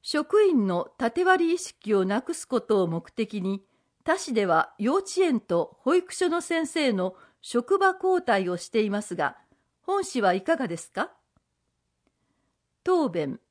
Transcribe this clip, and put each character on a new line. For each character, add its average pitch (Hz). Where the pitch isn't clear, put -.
職 403
員 294
の 175
縦 269
割 359
り 349
意 349
識 -
を 190
な 202
く 330
す -
こ 247
と 202
を 180
目 165
的 214
に、 190
他 330
市 262
で 208
は 160
幼 247
稚 392
園 311
と -
保 294
育 359
所 359
の 339
先 330
生 285
の 185
職 247
場 381
交 370
代 196
を 180
し -
て 226
い 214
ま 202
す 185
が、 151
本 392
市 240
は 185
い 190
か 320
が 254
で 165
す -
か？ -
答 339
弁。 160